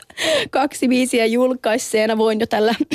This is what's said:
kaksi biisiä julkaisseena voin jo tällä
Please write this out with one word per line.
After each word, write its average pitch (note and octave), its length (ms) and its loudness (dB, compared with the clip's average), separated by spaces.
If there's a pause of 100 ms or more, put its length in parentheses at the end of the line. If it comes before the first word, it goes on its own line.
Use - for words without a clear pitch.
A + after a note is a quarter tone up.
(500)
kaksi - 380 -2
biisiä B3 380 2
julkaisseena A3+ 920 0
voin A3 220 2
jo A3+ 80 -2
tällä G#3+ 280 2 (200)